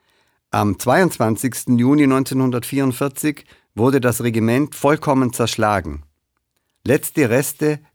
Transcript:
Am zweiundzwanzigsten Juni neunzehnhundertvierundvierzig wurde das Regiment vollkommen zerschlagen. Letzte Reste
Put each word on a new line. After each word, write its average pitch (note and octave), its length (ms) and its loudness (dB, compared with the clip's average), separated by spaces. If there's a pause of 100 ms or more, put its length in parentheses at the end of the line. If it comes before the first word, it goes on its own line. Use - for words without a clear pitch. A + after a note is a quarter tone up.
(500)
Am G#2 280 0
zweiundzwanzigsten B2 1000 0
Juni C#3 280 4
neunzehnhundertvierundvierzig C3 1400 -2 (300)
wurde C3 260 2
das A#2+ 220 0
Regiment A#2 520 0
vollkommen C3+ 600 0
zerschlagen. G2 720 -2 (840)
Letzte C#3+ 420 0
Reste D3 520 0 (140)